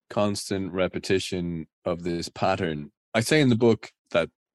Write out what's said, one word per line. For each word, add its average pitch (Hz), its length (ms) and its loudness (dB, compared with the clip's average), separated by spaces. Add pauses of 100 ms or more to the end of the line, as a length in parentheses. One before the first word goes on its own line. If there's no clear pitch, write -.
(100)
constant 98 640 -2
repetition 90 920 -2 (180)
of 85 180 -4
this 85 260 -4
pattern. 87 640 -2 (240)
I 113 60 2
say 156 200 4
in 135 100 4
the 117 60 4
book 113 340 2 (200)
that 82 200 0 (240)